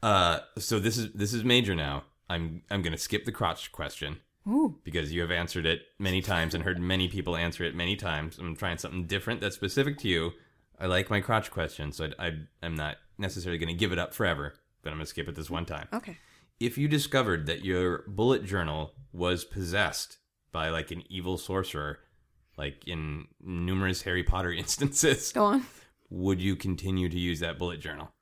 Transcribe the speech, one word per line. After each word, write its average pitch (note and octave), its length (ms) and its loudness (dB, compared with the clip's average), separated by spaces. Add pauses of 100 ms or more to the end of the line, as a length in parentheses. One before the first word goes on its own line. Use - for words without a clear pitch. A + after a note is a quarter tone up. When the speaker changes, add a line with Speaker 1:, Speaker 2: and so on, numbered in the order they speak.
Speaker 1:
Uh, F2+ 360 6 (180)
so G#2+ 220 0
this A2 180 2
is, A2 160 -2
this G2+ 200 0
is A#2 100 0
major A#2+ 320 6
now. C#2+ 280 -2 (260)
I'm, E2 400 -4
I'm G2+ 120 0
gonna E2 160 -2
skip - 280 -2
the - 60 -2
crotch F2 400 -2
question. D2 480 -6 (280)
Speaker 2:
Ooh. A#3+ 360 2
Speaker 1:
Because D#2 300 -2
you E2+ 80 2
have E2+ 100 0
answered E2+ 340 0
it E2 160 2 (180)
many F#2+ 220 2
times F2 340 2
and E2+ 80 -2
heard F2+ 160 0
many F#2 280 2
people F2+ 280 -2
answer E2+ 280 0
it D#2 120 -2
many F2 200 0
times. D#2+ 440 -4
I'm E2+ 160 -6
trying E2+ 240 -4
something F2+ 260 -6
different G2 360 -2
that's G2+ 140 -4
specific C#3 440 0
to - 80 -2
you. E2 240 2 (480)
I F#2 80 -2
like F#2 240 2
my G2+ 100 4
crotch A2 300 0
question, D#2 400 -4
so D#2 260 -4
I, F2 100 -2
I, E2 40 0 (320)
I'm E2 120 -4
not D2+ 220 -4 (220)
necessarily F2 400 -2
gonna E2 160 -2
give F2+ 160 4
it F2 80 0
up F2 160 -2
forever, D2+ 400 0 (260)
but - 80 -8
I'm D2+ 80 -6
gonna D#2 80 -4
skip D#2 220 -6
it D2+ 80 -8
this D#2+ 140 -8
one E2 160 -2
time. D#2 280 -8
Speaker 2:
Okay. G#3+ 240 -8 (420)
Speaker 1:
If A#2 180 0
you C#3+ 100 2
discovered C3 600 2
that E2 180 -2
your F2+ 420 2
bullet G#2+ 380 4
journal D#2 480 -2 (200)
was F2+ 320 0
possessed F#2 720 -2 (340)
by, D#2+ 180 0
like, E2 220 -2
an E2+ 180 -8
evil F2+ 280 -2
sorcerer, D#2 640 -4 (580)
like C#2+ 300 -8
in D#2 380 -6 (180)
numerous F#2 600 0
Harry F2+ 200 0
Potter F2+ 280 0
<laughs> E2 120 -4
instances, C#3 680 2
Speaker 2:
Go G#3 140 4
on. B3+ 200 4 (460)
Speaker 1:
Would F#2 280 2
you F#2+ 160 2
continue F#2 540 0
to E2+ 80 -2
use F2 220 0
that E2 180 -2
bullet F2 220 -4
journal? D2+ 420 -10